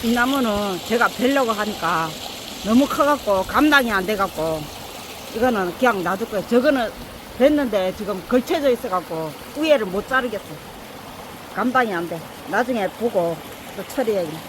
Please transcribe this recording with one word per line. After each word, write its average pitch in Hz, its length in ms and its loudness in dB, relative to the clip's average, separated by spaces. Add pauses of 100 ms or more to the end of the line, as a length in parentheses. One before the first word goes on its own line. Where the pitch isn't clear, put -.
이 233 80 2
나무는 240 720 2
제가 226 220 2
베려고 254 420 2
하니까 175 600 -2 (560)
너무 240 200 6
커갖고 277 580 2
감당이 277 460 4
안 196 140 2
돼갖고 175 580 0 (720)
이거는 214 440 2
그냥 226 240 4
놔둘 190 260 -2
거예요. 196 180 -4
저거는 247 440 4 (480)
뱄는데 233 580 4
지금 190 320 -4
걸쳐져 277 420 2
있어갖고 175 640 -2 (240)
우에를 285 300 4
못 190 200 -4
자르겠어. 247 380 -2 (1080)
감당이 240 400 2
안 170 120 -2
돼. 165 140 -6 (300)
나중에 226 360 0
보고 185 480 0 (440)
또 190 100 -12
처리해. 214 380 0 (220)